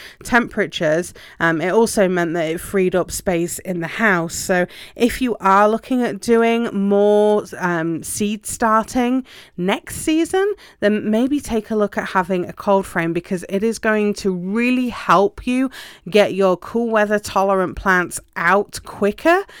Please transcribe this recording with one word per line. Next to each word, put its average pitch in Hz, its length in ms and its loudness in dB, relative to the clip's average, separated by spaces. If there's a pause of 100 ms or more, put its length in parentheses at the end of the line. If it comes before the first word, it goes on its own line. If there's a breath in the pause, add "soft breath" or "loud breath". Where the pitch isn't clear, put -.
(220 loud breath)
temperatures. 175 920 -2 (260 loud breath)
Um, 165 220 0
it 180 100 -2
also 214 380 2
meant 175 260 0
that 160 140 -2
it 165 120 -4
freed 185 340 -2
up 175 160 0
space 170 500 -4
in 180 200 -6
the 165 80 -6
house. 180 460 0
So 180 320 0 (280 loud breath)
if - 260 0
you 247 200 -2
are 196 280 6
looking 233 360 -2
at 202 160 -4
doing 233 520 2
more, 208 720 4 (140)
um, 170 460 -2
seed 208 420 -4
starting 240 800 0 (300 loud breath)
next 190 400 -4
season, 349 580 0 (240 loud breath)
then 208 320 0
maybe 262 300 0
take 226 300 -6
a 226 40 -2
look 208 240 -2
at - 120 -6
having 185 380 -2
a 175 40 -12
cold 196 340 0
frame, 165 260 -2
because 175 360 -6
it 196 160 -2
is 226 160 -2
going 214 340 0
to 190 180 -2
really 233 580 -2
help 196 540 0
you 254 260 0 (380 loud breath)
get 185 260 2
your 185 220 2
cool 233 320 -4
weather 208 300 2
tolerant 190 560 0
plants 180 460 0 (160)
out 185 480 2
quicker, 320 600 0 (160 loud breath)